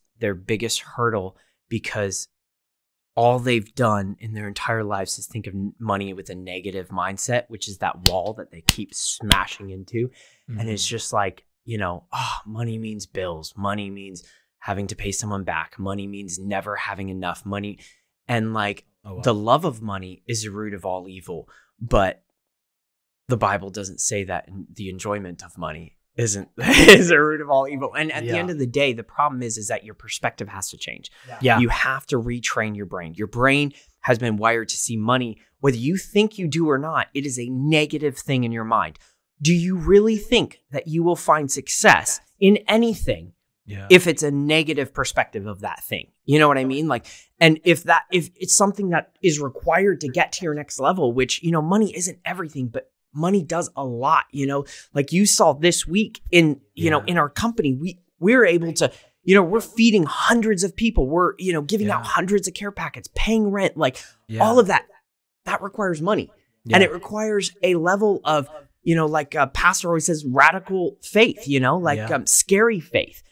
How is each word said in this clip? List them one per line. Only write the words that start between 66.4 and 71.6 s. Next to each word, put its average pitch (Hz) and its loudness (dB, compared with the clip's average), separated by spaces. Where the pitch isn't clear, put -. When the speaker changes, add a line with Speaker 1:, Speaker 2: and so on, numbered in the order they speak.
Speaker 2:
Yeah. 131 6
Speaker 1:
And 196 8
it 165 2
requires 208 -4
a 180 4
level 190 2
of, 147 0
you 165 2
know, 160 2
like 151 -2
a 147 2
pastor 175 0
always 165 0
says, 156 -2
radical 165 2
faith, - 2
you 139 2
know, 127 2